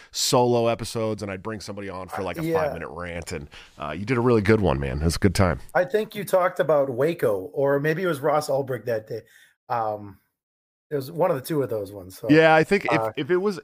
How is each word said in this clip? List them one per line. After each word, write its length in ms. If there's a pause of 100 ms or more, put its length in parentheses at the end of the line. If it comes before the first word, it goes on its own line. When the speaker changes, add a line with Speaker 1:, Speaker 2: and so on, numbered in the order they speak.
(120)
Speaker 1:
solo 560
episodes, 560
and 80
I'd 100
bring 160
somebody 300
on 180
for, 160
like, 160
a 60
Speaker 2:
Yeah. 180
Speaker 1:
five-minute 280
rant, 420
and, 180 (300)
uh, 100
you 140
did 140
a 20
really 220
good 180
one, 180
man. 220
It 60
was 100
a 20
good 160
time. 240 (160)
Speaker 2:
I 120
think 280
you 80
talked 380
about 280
Waco, 640
or 280
maybe 240
it 20
was 140
Ross 280
Ulbricht 360
that 240
day. 140 (460)
Um, 500 (720)
it 80
was 140
one 200
of 80
the 40
two 200
of 80
those 200
ones. 280
So, 100
Speaker 1:
Yeah, 260
I 100
think 200
if, 80
Speaker 2:
uh, 240
Speaker 1:
if 140
it 80
was, 260